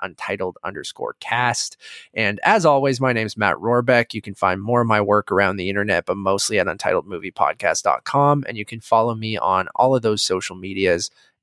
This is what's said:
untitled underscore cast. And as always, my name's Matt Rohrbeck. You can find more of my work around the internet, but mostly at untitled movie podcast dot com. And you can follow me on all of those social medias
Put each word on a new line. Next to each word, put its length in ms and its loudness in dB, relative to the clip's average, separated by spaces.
untitled 600 -6
underscore 560 -10
cast. 580 -4
And 300 -2
as 240 4
always, 340 4
my 120 2
name's 260 -2
Matt 180 2
Rohrbeck. 560 2
You 80 -8
can 140 -12
find 260 0
more 220 0
of 40 0
my 140 4
work 320 2
around 240 4
the 140 -4
internet, 360 0
but 100 -2
mostly 420 0
at 100 0
untitled 380 -2
movie 260 -10
podcast 520 -2
dot 200 0
com. 440 2
And 100 -10
you 80 -10
can 140 -14
follow 340 0
me 240 -4
on 380 0
all 180 4
of 80 0
those 200 0
social 340 -4
medias 540 0